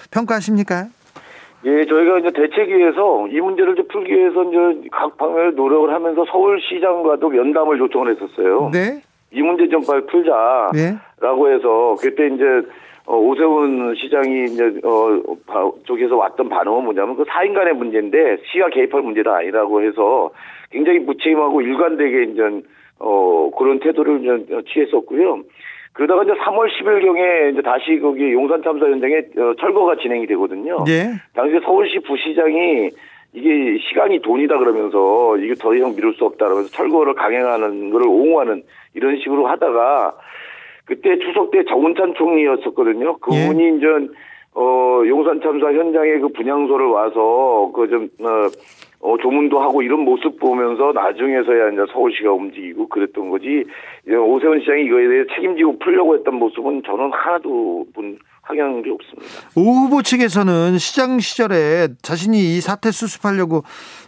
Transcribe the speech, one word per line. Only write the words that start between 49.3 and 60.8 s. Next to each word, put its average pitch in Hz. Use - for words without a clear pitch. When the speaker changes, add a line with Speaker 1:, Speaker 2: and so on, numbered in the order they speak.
Speaker 2:
하고 135
이런 135
모습 131
보면서 127
나중에서야 117
이제 101
서울시가 110
움직이고 95
그랬던 101
거지. 123
이제 101
오세훈 131
시장이 147
이거에 123
대해 127
책임지고 165
풀려고 175
했던 131
모습은 117
저는 123
하나도 120
본, 101
확인한 139
게 -
없습니다. -
Speaker 1:
오 170
후보 254
측에서는 185
시장 254